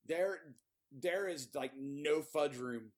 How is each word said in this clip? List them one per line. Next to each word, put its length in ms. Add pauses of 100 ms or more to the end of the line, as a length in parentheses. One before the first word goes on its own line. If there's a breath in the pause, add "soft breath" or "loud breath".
There, 360 (520)
there 340
is, 280
like, 260
no 400
fudge 380
room 400